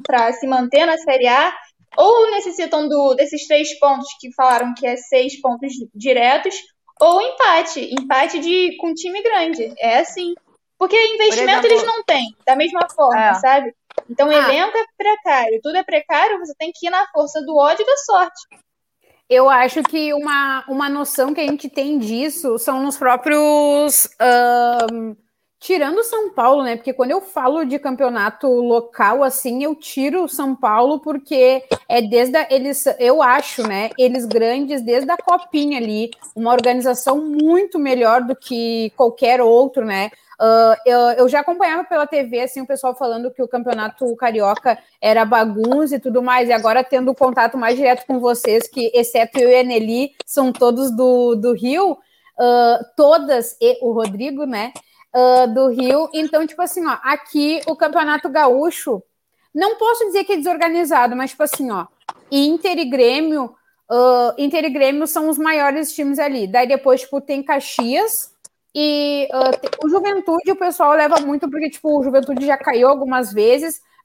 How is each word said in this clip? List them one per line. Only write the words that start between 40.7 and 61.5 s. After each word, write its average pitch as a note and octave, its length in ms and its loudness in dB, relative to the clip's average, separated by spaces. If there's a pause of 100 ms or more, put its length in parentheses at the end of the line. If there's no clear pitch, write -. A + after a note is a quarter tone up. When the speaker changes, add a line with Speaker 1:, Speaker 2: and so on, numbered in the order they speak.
Speaker 3:
eu, B3 140 4
eu A#3+ 300 4
já C#4+ 100 0
acompanhava F4 460 -2
pela D4+ 200 -2
T D4 160 -2
V, A#3+ 200 -6
assim, C4 180 -8
o C4 80 -12
pessoal C4+ 260 -4
falando B3 380 -6
que C4 100 -12
o B3 60 -4
campeonato A#3 680 -6
carioca A3 600 0 (240)
era A3 220 2
bagunça A3+ 720 0
e B3+ 40 -6
tudo B3 220 -2
mais, B3 280 0
e - 20 0
agora A3+ 320 2
tendo B3+ 320 -2
contato C4 420 2
mais A#3+ 200 0
direto B3+ 280 2
com C4 140 -4
vocês, A#3 480 0
que A#3 260 -4
exceto A#3 460 0
eu B3 100 4
e B3 60 8
a B3+ 80 4
Nelly, A#3+ 500 -2 (120)
são C4 260 0
todos B3 400 0
do, B3 440 2
do A#3 180 -2
Rio, D4 440 -2 (400)
ah, A#3+ 420 4 (180)
todas, C#4+ 640 2
e B3 200 2
o A#3+ 120 -2
Rodrigo, A3+ 520 -6
né? A#3+ 280 -8 (400)
Ah, B3+ 320 6
do C4 240 0
Rio. C4 440 0
Então, D#4 320 -2
tipo D#4 160 -10
assim, F4 240 -4
ó, C#4 160 -4
aqui D4 640 -2
o D#4+ 120 -4
Campeonato D4+ 500 -2
Gaúcho, C#4 720 0 (520)
não G4+ 240 -2
posso A#4 300 0
dizer D4 180 -2
que G4+ 80 -2
é F#4 40 0
desorganizado, D#4+ 800 0
mas, C4 160 -6
tipo - 120 -4
assim, C#4 280 -4